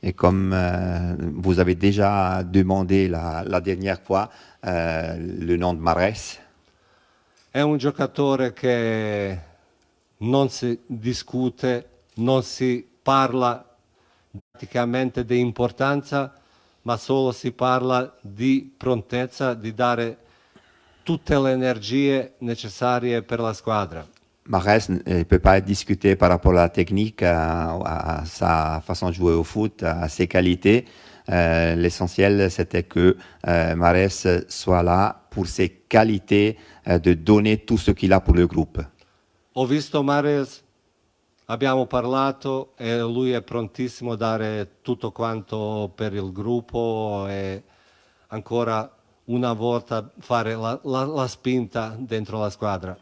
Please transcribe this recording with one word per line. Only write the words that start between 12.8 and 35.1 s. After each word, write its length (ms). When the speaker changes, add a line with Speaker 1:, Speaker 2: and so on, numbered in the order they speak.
Speaker 2:
parla 640
praticamente 760
di 140
importanza, 920
ma 140
solo 340
si 200
parla 720
di 560
prontezza, 760
di 200
dare 440
tutte 360
le 120
energie 880
necessarie 840
per 180
la 140
squadra. 540
Speaker 1:
Mahrez, 460
euh, 300
il 60
peut 140
pas 180
être 80
discuté 500
par 140
rapport 240
à 20
la 140
technique, 520
à, 500
à, 500
à 40
sa 580
façon 260
de 40
jouer 200
au 100
foot, 400
à 240
ses 200
qualités. 580
Euh, 460
l'essentiel, 760
c'était 340
que, 320
euh, 280
Mahrez 340
soit 340
là 480